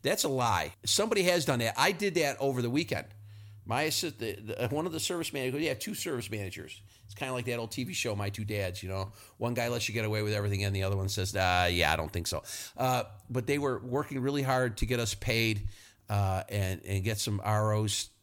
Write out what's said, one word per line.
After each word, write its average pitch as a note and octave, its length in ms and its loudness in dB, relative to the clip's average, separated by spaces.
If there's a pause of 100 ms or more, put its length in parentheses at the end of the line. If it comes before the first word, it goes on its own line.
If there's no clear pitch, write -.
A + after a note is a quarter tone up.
that's - 220 2
a D#3 40 2
lie. A2+ 440 2 (120)
Somebody G#3 380 2
has F3 200 4
done B2 160 2
that. A2+ 160 0
I D#3+ 160 4
did F#3 240 -2
that C#3+ 240 2
over C3+ 220 0
the A#2 80 0
weekend. C3+ 380 -2 (580)
My B2+ 200 0
assi-, D#3 300 -2
the, A2 200 -4
the, G#2+ 340 -4
one D#3 160 0
of F3 60 -2
the D#3+ 80 -6
service E3+ 340 -2
managers, C3 260 -2
you D#3+ 100 0
have C3 100 -2
two - 160 -6
service B2 340 -4
managers. F#2+ 500 -8 (260)
It's - 100 -16
kinda C3 180 -4
like B2 120 -4
that A#2+ 120 -2
old A2+ 140 -6
T C3 120 -4
V F#3 100 -6
show, A2 220 -2
My G2+ 140 -2
Two G2+ 160 -6
Dads, G2 380 -4
you F#2 60 -6
know. F#2+ 220 -4 (260)
One A#2+ 180 -2
guy A#2+ 140 0
lets A#2+ 200 0
you G#2 60 -4
get A2+ 100 0
away G#2+ 160 0
with G#2+ 120 0
everything G2+ 320 0
and G2 100 0
the F#2+ 80 0
other G2 140 0
one G2 120 0
says, G2 260 -2
"Uh, F2+ 360 4
yeah, E2 200 6
I D#2+ 40 6
don't D#2+ 180 -2
think E2+ 140 -4
so." D2+ 160 -4 (340)
Uh, B2 280 2 (220)
but B2 200 -2
they C#3+ 100 2
were C3+ 220 0
working C3 400 -2
really C#3 240 0
hard B2+ 340 2
to - 80 2
get A#2+ 140 0
us A2+ 160 -2
paid, A2+ 520 2 (420)
uh, G2 380 2
and, F#2+ 380 0
and F#2+ 180 0
get G#2+ 140 0
some G#2 260 -2
R G#2+ 300 2
Os G#2+ 360 0 (140)